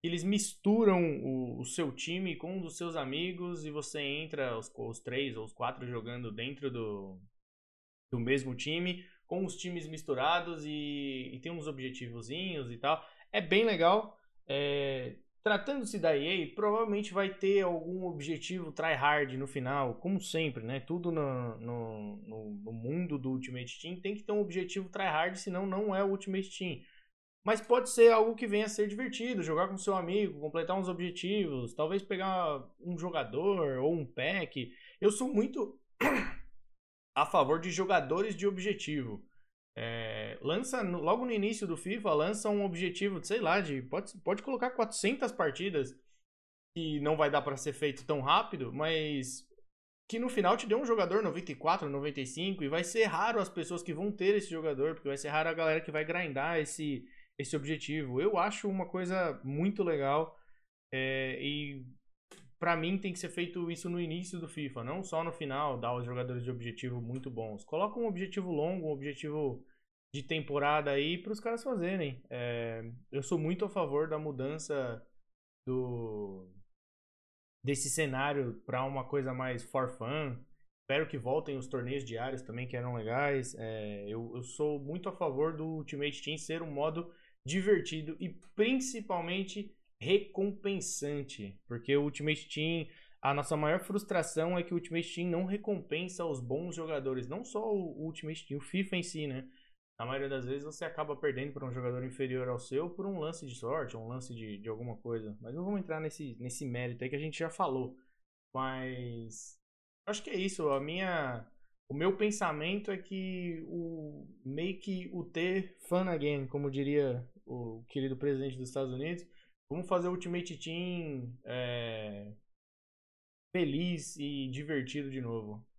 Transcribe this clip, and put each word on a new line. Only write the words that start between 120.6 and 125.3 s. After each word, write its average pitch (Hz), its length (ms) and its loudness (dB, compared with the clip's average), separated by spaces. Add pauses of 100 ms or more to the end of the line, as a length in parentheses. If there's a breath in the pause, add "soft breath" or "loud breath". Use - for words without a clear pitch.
é... 113 880 -4 (1200)
feliz 165 640 0
e 143 320 -2
divertido 139 640 -2
de 131 100 -6
novo. 110 460 -6 (120)